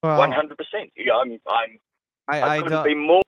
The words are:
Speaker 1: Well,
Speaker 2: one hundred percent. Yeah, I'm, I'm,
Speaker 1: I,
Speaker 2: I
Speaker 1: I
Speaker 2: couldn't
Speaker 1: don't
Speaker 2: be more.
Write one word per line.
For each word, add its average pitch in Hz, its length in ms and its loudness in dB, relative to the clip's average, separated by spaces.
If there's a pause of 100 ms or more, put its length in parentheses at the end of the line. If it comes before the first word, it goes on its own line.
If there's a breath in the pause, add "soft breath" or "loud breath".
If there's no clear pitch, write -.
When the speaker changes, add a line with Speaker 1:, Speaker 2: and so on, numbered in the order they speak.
Speaker 1:
Well, 156 160 2
Speaker 2:
one 139 140 4
hundred 147 240 -4
percent. - 400 -10
Yeah, 117 180 0
I'm, 123 180 0 (140)
I'm, 113 320 -2 (500)
Speaker 1:
I, 147 120 -2
Speaker 2:
I 143 80 2
Speaker 1:
I 151 100 0
Speaker 2:
couldn't 156 140 -4
Speaker 1:
don't 156 120 0
Speaker 2:
be 147 100 2
more. 156 340 4